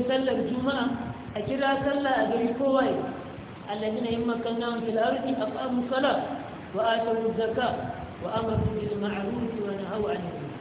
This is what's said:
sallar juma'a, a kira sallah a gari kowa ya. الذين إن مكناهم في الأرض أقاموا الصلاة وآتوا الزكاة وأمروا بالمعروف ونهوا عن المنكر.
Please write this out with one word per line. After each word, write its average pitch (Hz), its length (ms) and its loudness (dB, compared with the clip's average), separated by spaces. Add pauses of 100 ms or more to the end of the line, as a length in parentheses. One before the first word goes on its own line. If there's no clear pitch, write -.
sallar 262 360 2
juma'a, 254 460 0 (460)
a 214 100 -4
kira 269 380 2
sallah 277 360 2
a 220 100 4
gari 226 300 2
kowa 262 300 4
ya. - 180 2 (640)
الذين 220 420 -2
إن 226 160 2
مكناهم 233 560 0
في 220 160 -2
الأرض 254 320 2
أقاموا 247 560 0
الصلاة 269 360 2 (500)
وآتوا 226 580 2
الزكاة 226 480 2 (400)
وأمروا 220 560 0
بالمعروف 208 800 -2
ونهوا 202 540 -2
عن 185 160 -2
المنكر. 151 240 -6 (140)